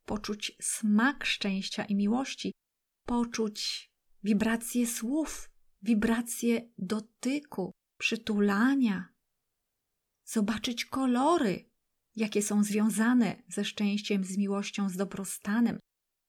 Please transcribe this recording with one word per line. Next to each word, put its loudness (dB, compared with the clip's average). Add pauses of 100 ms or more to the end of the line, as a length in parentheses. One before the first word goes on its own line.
poczuć -6
smak 2
szczęścia -2
i 0
miłości, 0 (540)
poczuć -2 (340)
wibracje 0
słów, -4 (320)
wibracje 0
dotyku, -4 (260)
przytulania, 2 (1120)
zobaczyć -2
kolory, 2 (460)
jakie 0
są 2
związane 2
ze -4
szczęściem, 0
z -4
miłością, -2
z -6
dobrostanem, -2 (500)